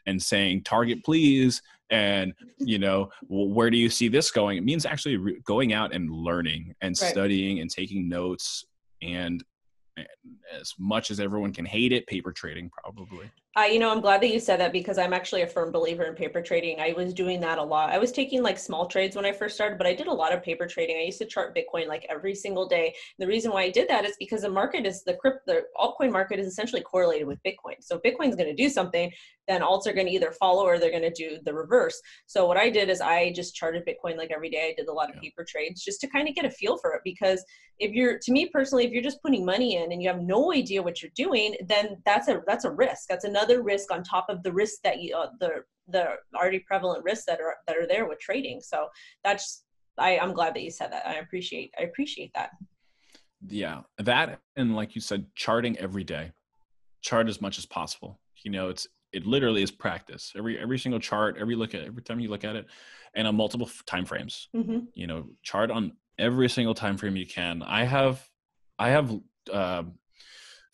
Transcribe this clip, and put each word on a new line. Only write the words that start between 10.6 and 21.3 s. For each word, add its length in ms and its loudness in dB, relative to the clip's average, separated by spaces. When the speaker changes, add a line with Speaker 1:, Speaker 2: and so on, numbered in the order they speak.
Speaker 1:
much 320 -2
as 100 -4
everyone 320 -2
can 140 -8
hate 260 2
it, 140 0
paper 260 -6
trading 380 -12
probably. 600 -16
Speaker 2:
Uh, 60 6
you 140 4
know, 140 4
I'm 80 0
glad 220 6
that 100 4
you 80 2
said 200 2
that, 120 2
because 240 -2
I'm 160 2
actually 300 0
a 40 2
firm 240 -2
believer 340 0
in 100 -4
paper 260 -4
trading. 400 -2
I 140 0
was 180 -2
doing 280 0
that 180 0
a 40 0
lot. 280 2
I 80 2
was 120 4
taking, 320 0
like, 160 2
small 280 -2
trades 280 2
when 120 0
I 60 2
first 240 -4
started, 200 0
but 100 0
I 60 6
did 140 -2
a 60 0
lot 200 2
of 100 0
paper 240 -4
trading. 300 -2
I 60 -2
used 160 -4
to 80 -4
chart 280 -4